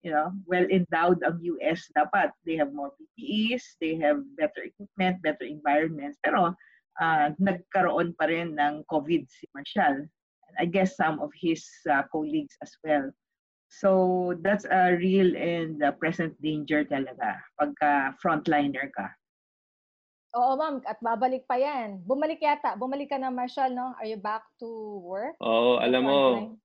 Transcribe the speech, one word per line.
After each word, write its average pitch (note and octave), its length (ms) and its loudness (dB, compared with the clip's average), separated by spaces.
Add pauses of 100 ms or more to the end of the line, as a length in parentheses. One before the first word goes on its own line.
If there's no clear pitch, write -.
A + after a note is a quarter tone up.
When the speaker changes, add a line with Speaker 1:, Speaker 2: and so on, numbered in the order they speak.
Speaker 1:
you F3 80 -10
know, D#3 240 0 (160)
well-endowed F3+ 720 4
ang E3+ 240 0
U F3 160 -4
S, D4+ 320 -2
dapat - 480 2
they D#3+ 160 -4
have C#3+ 160 0
more C#3+ 240 -8
P D#4 160 -20
P - 60 -20 (340)
Es, - 240 -8
they D#3+ 240 -2
have D3 160 4 (160)
better - 320 -4
equipment, F#3 560 -2
better D3+ 240 -2
environments. D3+ 800 -2
Pero, F3 320 2 (400)
uh, D#3+ 300 2 (100)
nagkaroon F3 800 0
pa D#3+ 160 0
rin E3 240 -4
ng D3 320 0
covid D3+ 400 0
si - 240 -20
Marshall. D3 560 0 (400)
And - 80 -20
I D#3 80 0
guess F#3+ 320 0
some D#3+ 240 0
of D3 160 -6
his, E3 240 -2 (240)
uh, C#3 240 2
colleagues D#3 560 -4
as - 160 -20
well. D3 320 0 (560)
So, F#3 720 2
that's G3 240 0
a F3+ 320 4
real F#3 400 4
and, D#3+ 480 -2
uh, C#3+ 80 2
present D#3+ 480 -2
danger D3+ 400 0
talaga C3 560 -4 (240)
pagka C#3+ 560 0
frontliner D3 800 0
ka. - 160 -10 (1200)
Speaker 2:
Oo, B3+ 240 4
ma'am. D4+ 240 -2
At A3 160 -8
babalik B3 480 -2
pa B3 80 0
yan. A#3 480 -4
Bumalik D4+ 400 -2
yata. D4 320 0
Bumalik C#4 320 -6
ka C#4 80 -4
na, C4 160 -4
Marshall, B3 400 -2
no? B3 240 -8
Are A3 80 -10
you A3 160 -8
back G#3+ 240 -6 (160)
to G#3+ 400 -12
work? G3 400 -8
Speaker 3:
Oo, A#2 400 4
alam B2+ 240 2
mo, C#3 120 2 (200)
Speaker 2:
Frontline? G#2+ 160 -8 (120)